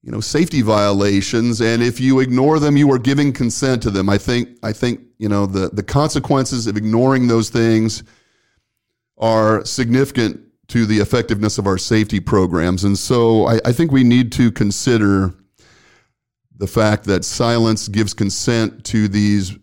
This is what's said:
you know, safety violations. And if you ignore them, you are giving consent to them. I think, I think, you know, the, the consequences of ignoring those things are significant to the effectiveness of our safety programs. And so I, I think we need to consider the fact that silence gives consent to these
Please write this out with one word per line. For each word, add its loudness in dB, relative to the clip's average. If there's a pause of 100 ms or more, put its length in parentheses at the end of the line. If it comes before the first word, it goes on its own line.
you -14
know, -6
safety -2
violations. 0
And 0
if -2
you 2
ignore 0
them, 2
you 4
are 2
giving 0
consent -2
to -2
them. 0
I 2
think, -2 (140)
I -6
think, -4 (160)
you -4
know, 0
the, -4
the -6
consequences -2
of -4
ignoring 0
those 0
things 0 (1120)
are 2
significant -2 (280)
to 0
the 2
effectiveness 0
of -2
our 0
safety 0
programs. 0
And 2
so 2
I, 2
I 2
think 0
we 4
need 4
to 2
consider 0 (1200)
the -6
fact 0
that 0
silence 0
gives -2
consent -2
to 0
these 0